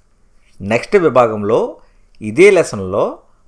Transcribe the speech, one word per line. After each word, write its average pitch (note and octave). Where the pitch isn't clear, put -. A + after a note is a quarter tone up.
నెక్స్ట్ A2+
విభాగంలో A#2
ఇదే A#2+
లెసన్లో A2